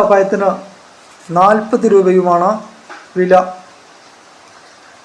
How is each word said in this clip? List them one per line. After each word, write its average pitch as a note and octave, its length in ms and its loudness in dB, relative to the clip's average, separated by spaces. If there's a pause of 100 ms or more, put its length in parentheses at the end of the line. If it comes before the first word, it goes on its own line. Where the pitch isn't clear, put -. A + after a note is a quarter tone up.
(100)
പഴത്തിന് G3 400 0 (880)
നാൽപത് A3 540 0
രൂപയുമാണ് F3+ 560 2 (680)
വില. F3+ 180 2 (1700)